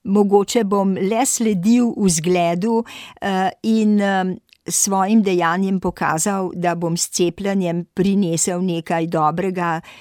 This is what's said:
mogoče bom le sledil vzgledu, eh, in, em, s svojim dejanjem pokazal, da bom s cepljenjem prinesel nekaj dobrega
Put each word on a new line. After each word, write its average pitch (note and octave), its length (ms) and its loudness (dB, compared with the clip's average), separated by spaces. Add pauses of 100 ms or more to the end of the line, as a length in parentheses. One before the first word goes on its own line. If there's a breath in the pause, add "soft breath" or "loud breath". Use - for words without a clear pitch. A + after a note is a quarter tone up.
mogoče G3+ 600 2
bom G3 300 0
le A3 320 0
sledil A3 680 2
vzgledu, F3+ 880 0 (360 loud breath)
eh, F#3+ 300 -2 (100)
in, G#3+ 400 2
em, F#3+ 360 0 (300)
s - 180 0
svojim G3 380 2
dejanjem F#3 580 0
pokazal, F3+ 760 -2
da F3 200 -2
bom E3+ 220 -4
s - 120 -4
cepljenjem F3 760 -2 (100)
prinesel F#3 680 0
nekaj E3+ 460 -2
dobrega E3+ 720 -2 (200 loud breath)